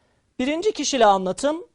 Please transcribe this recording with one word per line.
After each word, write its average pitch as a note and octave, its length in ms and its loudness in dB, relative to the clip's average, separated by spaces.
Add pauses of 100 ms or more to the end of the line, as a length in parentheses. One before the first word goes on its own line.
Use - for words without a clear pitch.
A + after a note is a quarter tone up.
(380)
Birinci D#4 340 -2
kişili B3+ 340 0
anlatım G3+ 680 0